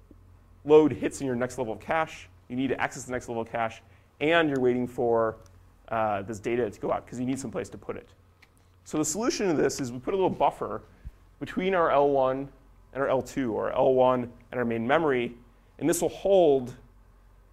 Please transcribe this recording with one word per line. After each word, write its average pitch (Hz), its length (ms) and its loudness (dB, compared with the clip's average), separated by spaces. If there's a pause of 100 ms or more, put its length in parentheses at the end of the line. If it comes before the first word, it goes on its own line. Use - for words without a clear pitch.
(640)
load 151 260 8
hits - 300 -6
in 139 60 -4
your 127 80 -2
next 123 220 -4
level 110 160 -4
of 101 60 -10
cache. - 480 -4 (220)
You 123 60 -8
need 131 140 -2
to 120 120 -2
access 127 220 -6
the 123 80 -12
next 127 180 -8
level 117 120 -4
of 113 80 -8
cache, 113 320 -6 (380)
and 160 300 2
you're 135 100 0
waiting 123 280 2
for, 117 500 0 (520)
uh, 107 340 -2
this 107 160 -10
data 120 300 -2
to 92 100 -16
go - 120 -4
out, 95 140 -4
'cause 123 140 -12
you 127 60 -4
need 135 140 -2
some 117 120 -8
place 104 180 -8
to - 80 -16
put - 180 -12
it. - 140 -18 (760)
So - 120 -6
the 156 80 0
solution 220 420 -2
to 170 60 2
this 143 260 0
is 127 120 -6
we 127 80 -10
put 185 140 -6
a 196 40 -2
little 180 120 2
buffer 110 520 -2 (580)
between 185 360 -2
our 165 160 2
L 143 180 4
one 135 400 0 (440)
and 135 80 -4
our 135 80 0
L 131 120 2
two, 123 320 -4
or 104 180 -2
L 131 220 4
one 127 380 4 (200)
and 127 80 -4
our 123 60 0
main 117 220 -2
memory, 131 480 0 (440)
and 143 100 0
this 165 120 2
will 165 80 0
hold 147 680 4 (760)